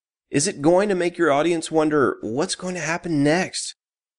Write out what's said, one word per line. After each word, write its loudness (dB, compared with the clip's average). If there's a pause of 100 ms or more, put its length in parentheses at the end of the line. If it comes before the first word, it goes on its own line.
(280)
Is 0
it -8
going 4
to 0
make -2
your 2
audience 0
wonder 2
what's -4
going -8
to -8
happen -2
next? -2 (440)